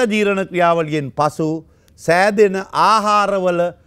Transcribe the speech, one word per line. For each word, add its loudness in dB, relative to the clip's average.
ජීර්ණ 0
ක්‍රියාවලියෙන් -2
පසු -4
සෑදෙන 2
ආහාරවල 0